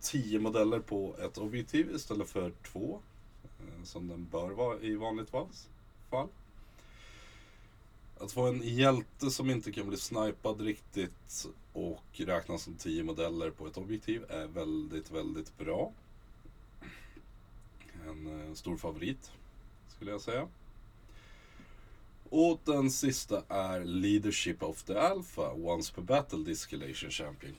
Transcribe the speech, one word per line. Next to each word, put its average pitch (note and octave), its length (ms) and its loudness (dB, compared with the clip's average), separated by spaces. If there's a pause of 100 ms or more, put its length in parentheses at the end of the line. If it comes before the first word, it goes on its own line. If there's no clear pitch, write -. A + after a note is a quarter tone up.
tio A2 380 2
modeller A2 420 6
på G2 380 -2
ett F#2 200 -4
objektiv A#2+ 560 2
istället G#2+ 340 -2
för F2 240 0 (200)
två, D3 280 -4 (600)
eh, F2 240 -12
som F2 240 -8
den E2+ 220 -6
bör F2+ 200 -2
vara A2+ 300 2
i G#2+ 140 0
vanligt A2 360 -2
fall. F#3+ 180 0 (2750)
Att - 120 -6
få B2 140 4
en B2 160 2
hjälte B2+ 680 6
som C3 200 2
inte G#2+ 220 0
kan G2 160 -2
bli G2 80 0
snipad G#2+ 640 0
riktigt - 840 -4 (260)
och F2 300 -2 (100)
räknas E2+ 500 0
som F2 120 -10
tio E2 300 0
modeller E2 460 0
på - 160 -10
ett - 100 -10
objektiv G#2+ 520 -2
är - 180 -4
väldigt, D#2 640 -2
väldigt D#2 480 -4
bra. D#2+ 340 0 (2250)
En, D#2 420 -8
eh, D#2 60 -8
stor E2+ 220 -4
favorit, F2 560 -4 (560)
skulle - 220 -8
jag G2+ 100 -2
säga. C3 280 -2 (1800)
Och E3 340 8
den C#3 260 6
sista B2+ 580 2
är F#2 360 0
Leadership G2 760 4
of - 200 -4
the - 160 0
Alpha. F#3+ 540 4
Once E3 420 0
per - 80 -6
battle, C#3+ 420 4
this - 220 -2
Galatian - 440 -6
champion - 480 -6